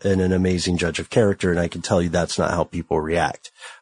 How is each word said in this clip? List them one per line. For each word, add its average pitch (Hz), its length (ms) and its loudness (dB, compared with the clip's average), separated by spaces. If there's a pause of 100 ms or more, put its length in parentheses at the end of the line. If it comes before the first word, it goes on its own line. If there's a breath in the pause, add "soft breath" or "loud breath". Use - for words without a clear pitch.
in 95 160 2
an 92 120 2
amazing 92 460 0
judge 82 200 -2
of 87 120 -10
character, 101 400 2
and 85 100 2
I 85 80 0
can 85 140 -10
tell 95 200 2
you 87 60 0
that's 82 300 -2
not 85 140 2
how 82 120 0
people 80 360 -4
react. 78 500 -2 (320 loud breath)